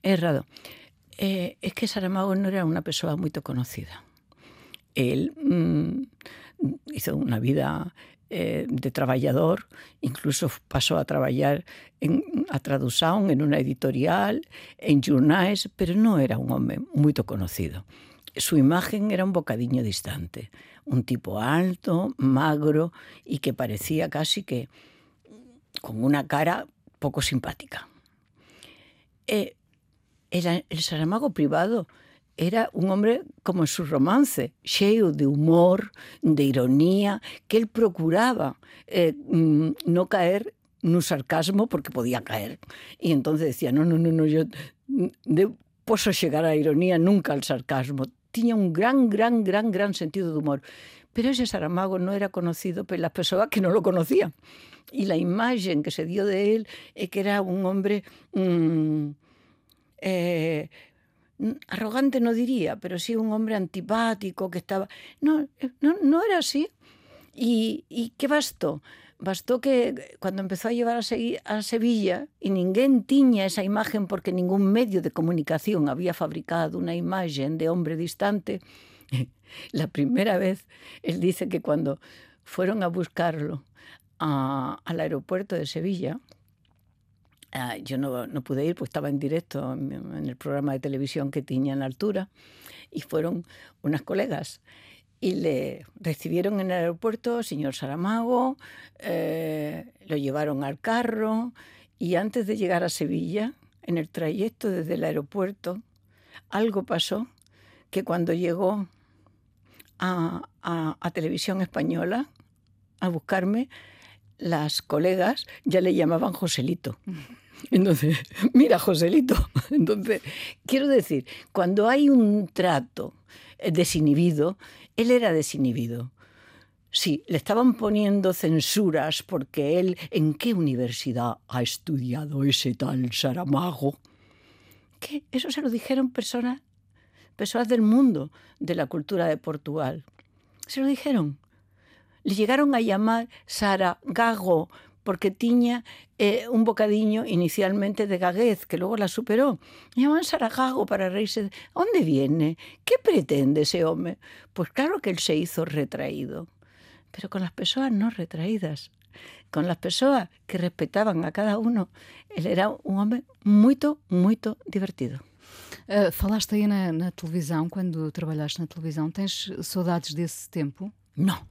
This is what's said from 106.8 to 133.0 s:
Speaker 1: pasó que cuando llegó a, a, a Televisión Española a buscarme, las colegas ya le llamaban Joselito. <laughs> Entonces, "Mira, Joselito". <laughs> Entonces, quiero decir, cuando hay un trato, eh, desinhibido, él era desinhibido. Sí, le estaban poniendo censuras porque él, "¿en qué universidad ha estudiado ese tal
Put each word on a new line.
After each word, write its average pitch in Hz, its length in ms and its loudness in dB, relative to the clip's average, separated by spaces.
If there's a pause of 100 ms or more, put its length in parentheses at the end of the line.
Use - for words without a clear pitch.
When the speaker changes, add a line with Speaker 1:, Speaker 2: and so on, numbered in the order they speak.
Speaker 1:
pasó 190 440 -4 (640)
que 190 140 -4
cuando 170 300 0
llegó 180 540 0 (1120)
a, 175 500 -2 (120)
a, 165 380 -4
a 170 120 -4
Televisión 180 500 -4
Española 175 680 -2 (720)
a 185 80 -2
buscarme, 190 600 -2 (680)
las 151 440 -2
colegas 185 640 0 (200)
ya 180 160 4
le 185 120 2
llamaban 165 400 2
Joselito. 160 720 -4
<laughs> - 640 -12
Entonces, 165 460 4 (360)
"Mira, 247 260 8
Joselito". 190 560 4 (240)
<laughs> - 100 -8
Entonces, 208 520 2 (440)
quiero 269 220 2
decir, 165 380 4 (260)
cuando 196 380 2
hay 277 200 6
un 214 380 6
trato, - 640 -2 (440)
eh, - 140 -2
desinhibido, 156 840 4 (380)
él 233 160 2
era 233 220 4
desinhibido. 123 800 -2 (800)
Sí, - 360 -2
le 165 100 0
estaban 233 380 4
poniendo 202 580 2
censuras 160 920 0
porque 156 560 -2
él, 185 180 0 (140)
"¿en 156 220 2
qué 233 200 -2
universidad 120 840 -2 (100)
ha 127 140 -4
estudiado 139 800 -4
ese 127 320 2
tal 127 380 -2